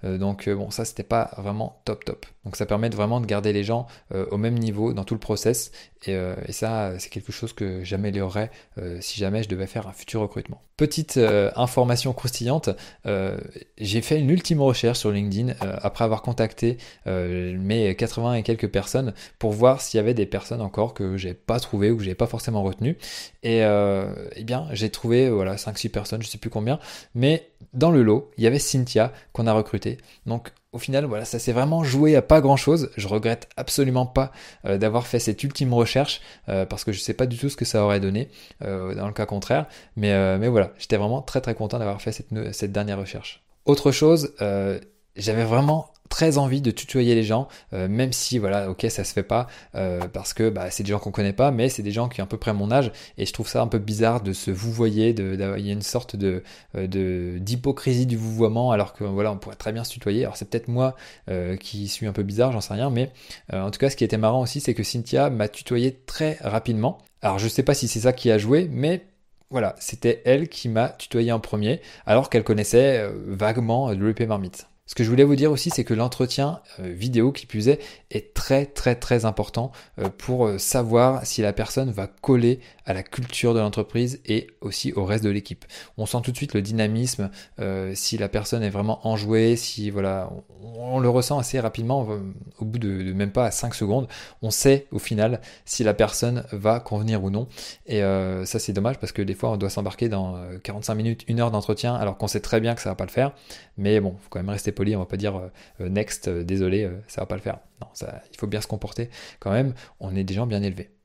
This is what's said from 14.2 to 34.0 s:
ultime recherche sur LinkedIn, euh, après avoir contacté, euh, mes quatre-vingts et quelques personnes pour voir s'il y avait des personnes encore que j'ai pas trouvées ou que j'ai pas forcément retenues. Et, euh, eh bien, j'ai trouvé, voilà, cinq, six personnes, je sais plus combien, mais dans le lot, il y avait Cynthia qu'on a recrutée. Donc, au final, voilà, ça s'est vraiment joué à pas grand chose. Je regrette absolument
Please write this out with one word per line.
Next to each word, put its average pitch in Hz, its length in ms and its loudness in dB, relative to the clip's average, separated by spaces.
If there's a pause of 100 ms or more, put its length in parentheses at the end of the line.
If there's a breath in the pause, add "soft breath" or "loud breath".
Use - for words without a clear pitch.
ultime 165 300 2
recherche 123 400 2
sur 107 120 0
LinkedIn, 104 420 0 (100)
euh, 98 180 -4
après 104 220 -2
avoir 110 180 0
contacté, 120 560 0 (300 loud breath)
euh, 90 500 -2
mes 98 380 2
quatre-vingts 117 380 -2
et 113 100 0
quelques 113 240 0
personnes 107 460 -2 (260 loud breath)
pour 107 140 0
voir 127 260 6
s'il - 180 -2
y 107 40 4
avait 113 120 2
des 107 120 2
personnes 117 360 -6
encore 104 320 -2
que 95 220 -4
j'ai 92 180 -6
pas - 260 -2
trouvées 104 320 2
ou 117 60 2
que 107 60 -4
j'ai 92 120 -4
pas 113 120 0
forcément 110 340 -4
retenues. 113 360 -2 (460 loud breath)
Et, 113 200 4
euh, 101 500 2 (220)
eh 107 80 -12
bien, 127 300 -4
j'ai 107 160 -2
trouvé, 123 400 2
voilà, 98 280 0
cinq, 101 200 -8
six 107 120 -4
personnes, 110 320 -6
je 110 60 -10
sais - 100 -12
plus 117 120 -8
combien, 113 300 -2 (360 loud breath)
mais 143 340 2 (240)
dans 151 180 6
le 139 120 8
lot, 110 340 4
il 117 60 2
y 113 40 8
avait 135 120 4
Cynthia 123 540 2 (180 loud breath)
qu'on 113 160 0
a 113 60 4
recrutée. 110 440 0 (280 soft breath)
Donc, 117 260 -6 (220)
au 120 60 -8
final, 139 260 0
voilà, 110 180 -4
ça 117 140 -6
s'est 120 140 0
vraiment 151 320 2
joué 147 320 6
à 131 80 8
pas 156 180 8
grand 135 160 6
chose. 156 400 2
Je 101 100 -6
regrette 107 400 0 (100)
absolument 127 500 2